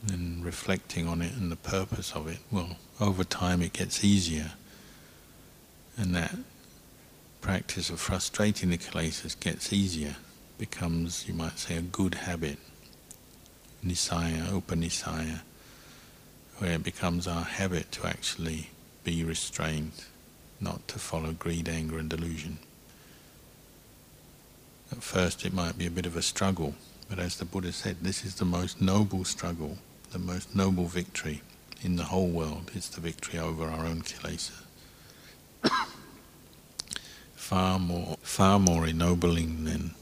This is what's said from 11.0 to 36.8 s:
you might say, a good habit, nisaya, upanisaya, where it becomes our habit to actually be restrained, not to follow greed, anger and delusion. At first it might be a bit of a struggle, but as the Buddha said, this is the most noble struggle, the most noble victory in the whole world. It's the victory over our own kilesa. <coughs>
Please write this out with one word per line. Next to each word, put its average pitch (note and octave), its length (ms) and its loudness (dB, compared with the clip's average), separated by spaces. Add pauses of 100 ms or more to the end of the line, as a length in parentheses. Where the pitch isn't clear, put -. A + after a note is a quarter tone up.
you F#2 80 -4
might E2 240 -4
say, - 200 -4
a E2 40 -2
good F2+ 340 0
habit, D#2+ 420 -4 (1300)
nisaya, E2+ 680 0
upanisaya, E2 920 -2 (1160)
where F2+ 160 2
it E2 100 0
becomes F2 420 0
our E2+ 200 -2
habit F2+ 480 -2
to - 120 -6
actually D#2+ 680 -4 (340)
be E2 180 0
restrained, D#2 800 -4 (560)
not E2+ 300 -4
to A2 100 -6
follow D#2+ 320 -4
greed, E2+ 380 -2
anger D#2+ 280 -2
and D#2 120 -4
delusion. D#2+ 500 -4 (2250)
At A#2+ 100 -10
first - 440 0
it F2+ 80 -2
might F2 240 -2
be F2+ 80 -2
a E2+ 60 -2
bit F2+ 140 -4
of E2+ 120 -4
a E2+ 40 -2
struggle, E2+ 540 0 (340)
but F#2+ 100 -4
as F2 180 -2
the F#2 80 -6
Buddha F2+ 260 -4
said, F#2 300 -4
this F#2+ 240 -2
is G2 100 -6
the F#2 100 0
most F2+ 360 0
noble F#2+ 420 4
struggle, F2 540 -4 (340)
the F#2 80 -6
most F2+ 360 -2
noble F#2+ 300 6
victory E2+ 560 -2 (400)
in F#2 140 2
the E2+ 80 0
whole F#2 240 2
world. D#2+ 480 -2
It's F#2 120 -6
the - 140 -10
victory E2+ 380 -6
over E2 260 -2
our D#2+ 180 -2
own E2 200 -2
kilesa. - 580 -8 (1040)
<coughs> - 240 4 (1500)